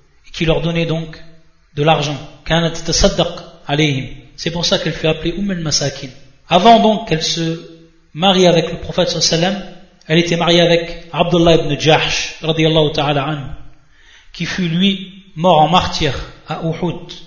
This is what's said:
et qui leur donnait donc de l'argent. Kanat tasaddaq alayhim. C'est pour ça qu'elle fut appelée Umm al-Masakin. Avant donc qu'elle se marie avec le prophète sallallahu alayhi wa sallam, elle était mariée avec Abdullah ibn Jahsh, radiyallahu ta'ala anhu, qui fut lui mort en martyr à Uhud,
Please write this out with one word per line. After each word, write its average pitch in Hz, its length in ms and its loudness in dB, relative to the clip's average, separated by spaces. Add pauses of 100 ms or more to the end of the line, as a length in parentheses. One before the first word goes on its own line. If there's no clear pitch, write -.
(260)
et - 40 -20
qui - 140 -4
leur 156 160 2
donnait 165 260 -2
donc 160 360 -6 (520)
de 143 80 -2
l'argent. 151 360 2 (260)
Kanat 165 260 2
tasaddaq - 580 0 (380)
alayhim. 143 420 0 (280)
C'est - 140 -6
pour 165 160 -4
ça 185 120 2
qu'elle 156 140 -4
fut - 140 -4
appelée 170 320 -2
Umm 202 120 -4
al-Masakin. 147 580 -4 (400)
Avant 208 320 6
donc 208 280 2
qu'elle 156 140 0
se 165 480 -4 (420)
marie 185 340 4
avec 170 240 4
le - 80 -10
prophète - 300 -2
sallallahu - 240 -2
alayhi 175 220 0
wa 202 60 -8
sallam, - 140 -16 (340)
elle 160 100 2
était 165 180 0
mariée 170 240 2
avec - 520 0
Abdullah 165 420 4
ibn 143 240 0
Jahsh, - 640 0
radiyallahu 156 500 0
ta'ala 143 320 -2
anhu, 143 260 -6 (840)
qui 170 140 -8
fut 180 220 -4
lui 190 560 -2 (120)
mort 160 240 4
en 151 80 6
martyr 160 460 0 (340)
à 160 140 -8
Uhud, 165 500 -6 (140)